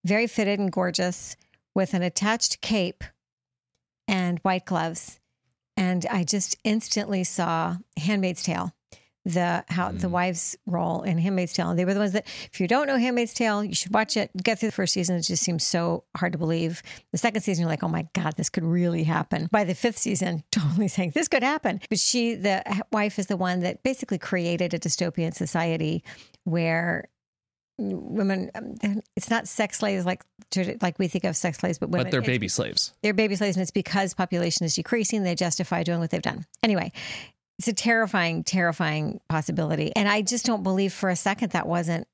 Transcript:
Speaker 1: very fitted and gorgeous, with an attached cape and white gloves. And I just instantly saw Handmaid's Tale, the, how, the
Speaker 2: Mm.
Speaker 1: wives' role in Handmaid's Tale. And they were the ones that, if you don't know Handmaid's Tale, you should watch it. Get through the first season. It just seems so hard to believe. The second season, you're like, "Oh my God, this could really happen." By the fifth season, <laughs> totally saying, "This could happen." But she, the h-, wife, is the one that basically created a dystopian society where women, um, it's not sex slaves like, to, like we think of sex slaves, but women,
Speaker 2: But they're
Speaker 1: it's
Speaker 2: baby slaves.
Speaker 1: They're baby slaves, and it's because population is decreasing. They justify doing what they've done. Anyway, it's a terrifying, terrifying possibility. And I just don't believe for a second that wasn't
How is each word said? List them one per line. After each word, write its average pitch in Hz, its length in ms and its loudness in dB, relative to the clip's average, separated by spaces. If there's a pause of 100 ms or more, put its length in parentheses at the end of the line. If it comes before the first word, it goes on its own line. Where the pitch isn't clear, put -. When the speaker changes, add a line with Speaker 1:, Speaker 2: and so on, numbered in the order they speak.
Speaker 1:
very 214 240 2
fitted 202 320 0
and 196 100 0
gorgeous, 180 680 -2 (360)
with 190 200 2
an 180 100 2
attached 202 560 0
cape - 460 -2 (1000)
and 180 320 0
white 185 260 0
gloves. 165 540 -2 (580)
And 180 300 2
I 185 160 0
just - 400 0
instantly 214 600 0
saw 170 540 0 (200)
Handmaid's 185 460 0
Tale, 131 300 -2 (500)
the, 175 460 0
how, 180 220 0
the 185 160 -2
Speaker 2:
Mm. 170 40 -2
Speaker 1:
wives' 180 540 0
role 170 380 0
in 170 160 2
Handmaid's 180 340 2
Tale. 170 160 0
And 170 100 2
they 180 60 4
were 190 80 2
the 196 60 2
ones 202 140 2
that, 208 140 -2 (240)
if - 80 -14
you 185 80 2
don't 277 200 2
know 269 100 2
Handmaid's 240 360 2
Tale, 208 300 0
you 208 120 -4
should 190 180 -2
watch 220 240 2
it. - 180 0
Get 190 240 0
through 220 100 0
the - 60 -6
first 185 180 0
season. 180 240 0
It 165 40 0
just 170 220 0
seems 165 200 0
so 170 400 0 (140)
hard 175 160 0
to 156 40 -6
believe. 165 440 0 (320)
The 156 40 0
second 214 260 2
season, 175 180 2
you're 165 80 2
like, 156 140 -2
"Oh 175 40 -2
my 165 260 -2
God, 156 220 -2
this - 140 -2
could 170 140 -2
really 170 420 2
happen." 160 460 0
By 208 120 4
the 160 120 0
fifth 233 240 -2
season, 175 480 -2
<laughs> - 40 -6
totally 180 380 2
saying, 180 260 -2
"This 311 120 2
could 247 160 2
happen." 262 360 0 (100)
But 208 100 0
she, 233 360 0
the 190 320 0
h-, 196 140 -2 (100)
wife, 208 280 0
is 185 80 -2
the 196 100 0
one 180 240 0
that - 220 -4
basically 254 340 -2
created 175 560 0
a 165 60 -2
dystopian 165 540 -2
society 165 680 0 (400)
where 165 680 0 (720)
women, 196 720 -2
um, - 200 -10 (400)
it's - 140 -4
not 226 180 0
sex - 300 -2
slaves 196 280 0
like, 185 160 -2 (300)
to, 185 300 0
like 175 180 0
we 185 80 2
think 175 160 -2
of 175 140 0
sex 170 220 -2
slaves, 180 200 -2
but 156 100 -2
women, 131 180 2
Speaker 2:
But - 40 -2
they're 135 80 2
Speaker 1:
it's 113 80 0
Speaker 2:
baby 110 220 0
slaves. - 520 -2
Speaker 1:
They're 208 120 2
baby 202 240 2
slaves, 196 180 2
and 185 60 2
it's 180 100 -2
because 196 420 0
population 175 520 0
is 151 100 0
decreasing. 214 480 0
They 175 120 0
justify 170 480 0
doing 170 160 0
what 165 100 -2
they've 170 120 -2
done. - 240 -4 (160)
Anyway, 185 300 0 (680)
it's - 120 0
a 214 40 4
terrifying, 185 720 2
terrifying 160 840 0
possibility. 156 640 0
And 202 140 4
I 214 140 4
just 233 220 0
don't 220 180 2
believe 190 280 2
for - 180 0
a 180 60 2
second 196 380 0
that 160 140 0
wasn't 170 460 0